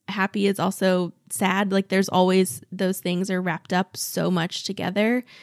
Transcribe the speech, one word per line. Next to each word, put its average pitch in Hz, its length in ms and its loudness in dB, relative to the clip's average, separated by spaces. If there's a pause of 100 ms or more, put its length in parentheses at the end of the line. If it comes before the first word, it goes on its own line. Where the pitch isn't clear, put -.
happy 196 400 -2
is 196 120 2
also 185 540 0 (180)
sad. 190 400 0
Like, 196 180 0
there's 190 200 2
always, 185 520 2 (100)
those 185 280 -2
things 180 320 -2
are 185 100 -2
wrapped 175 320 -4
up 185 240 0
so - 320 -2
much 175 340 -2
together 208 600 -2 (200)